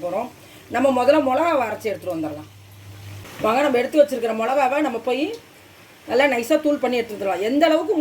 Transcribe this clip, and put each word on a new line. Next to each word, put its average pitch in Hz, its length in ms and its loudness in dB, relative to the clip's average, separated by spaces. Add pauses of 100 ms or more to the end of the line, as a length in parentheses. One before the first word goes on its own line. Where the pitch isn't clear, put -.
போறோம். 196 220 -4 (480)
நம்ம 262 120 2 (120)
முதல்ல 285 200 6 (100)
மிளகாவை 294 380 2
அரைச்சு 208 240 -6
எடுத்துட்டு 175 240 -6
வந்துடலாம். 151 340 -8 (960)
வாங்க, 226 200 2
நம்ம 254 160 2
எடுத்து 294 200 4
வச்சிருக்கிற 233 400 0
மிளகாவை 269 460 2
நம்ம 233 120 -4 (100)
போய் 262 160 0 (840)
நல்லா 247 240 4
நைஸா 240 220 0 (100)
தூள் 294 180 2
பண்ணி 247 160 0
எடுத்துட்டு 220 260 -6
வந்துடலாம். 190 260 -2
எந்த 294 180 2
அளவுக்கு 330 320 2